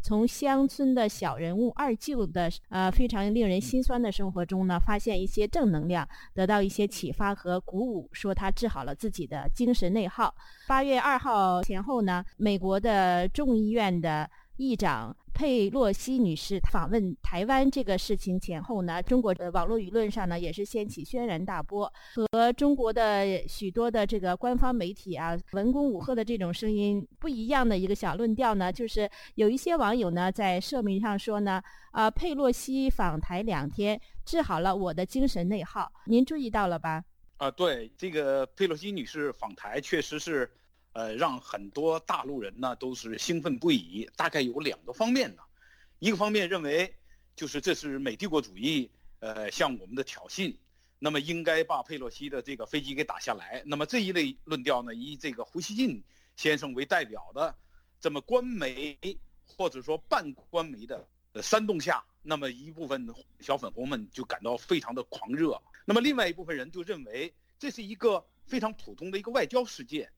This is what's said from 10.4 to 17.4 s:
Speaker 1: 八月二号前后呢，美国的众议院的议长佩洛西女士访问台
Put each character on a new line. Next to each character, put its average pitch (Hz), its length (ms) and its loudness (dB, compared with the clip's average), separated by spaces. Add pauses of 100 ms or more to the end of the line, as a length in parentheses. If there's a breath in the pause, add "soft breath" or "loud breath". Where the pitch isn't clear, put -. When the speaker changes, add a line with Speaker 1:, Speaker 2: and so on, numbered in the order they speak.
Speaker 1:
八 269 160 4
月 269 160 4
二 269 180 4
号 190 460 4
前 190 180 0
后 240 200 0
呢， 185 240 2 (100)
美 208 240 2
国 190 180 2
的 190 520 4
众 269 260 2
议 214 140 4
院 202 320 2
的 156 280 0 (280 soft breath)
议 262 180 0
长 117 400 0 (180)
佩 247 380 4
洛 240 200 4
西 254 280 0
女 180 160 4
士 190 240 -4 (120)
访 170 200 2
问 196 320 2
台 180 220 0